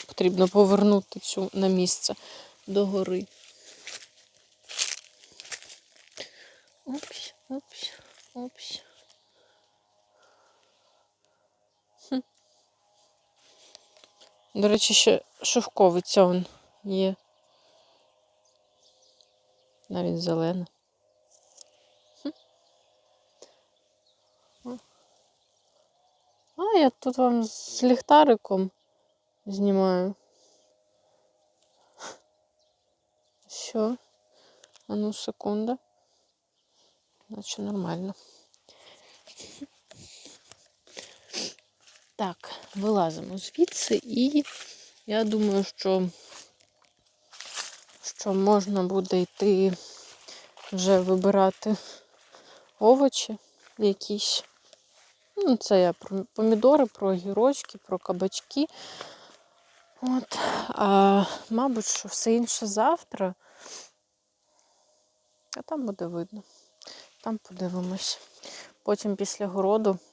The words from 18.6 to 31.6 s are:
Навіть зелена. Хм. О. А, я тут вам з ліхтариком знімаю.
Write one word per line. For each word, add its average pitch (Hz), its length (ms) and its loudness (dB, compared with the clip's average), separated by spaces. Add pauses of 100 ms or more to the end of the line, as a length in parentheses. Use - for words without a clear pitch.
Навіть 175 340 -4
зелена. 170 440 -2 (1600)
Хм. 277 60 -10 (2250)
О. 247 120 -12 (1800)
А, 392 220 2
я 277 120 6
тут - 280 -6
вам 240 260 4
з - 380 -8
ліхтариком 247 880 6 (760)
знімаю. 196 680 2 (3250)